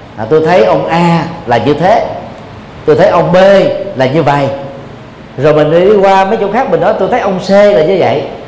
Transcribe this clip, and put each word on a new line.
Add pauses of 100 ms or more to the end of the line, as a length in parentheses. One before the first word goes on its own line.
(180)
à,
tôi
thấy
ông
A (220)
là
như
thế, (760)
tôi
thấy
ông
B (600)
là
như
vậy, (920)
rồi
mình
đi
qua
mấy
chỗ
khác
mình
nói
tôi
thấy
ông
C
là
như
vậy (240)